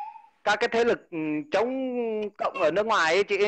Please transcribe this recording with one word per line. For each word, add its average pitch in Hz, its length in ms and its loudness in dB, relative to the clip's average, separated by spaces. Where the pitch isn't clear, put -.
các 208 120 2
cái 233 120 0
thế 226 160 2
lực, 226 260 -2
ừ, 170 80 -8
chống 214 180 2
cộng - 240 -4
ở 240 80 4
nước 214 160 0
ngoài 175 280 2
ấy 196 100 4
chị 202 220 -2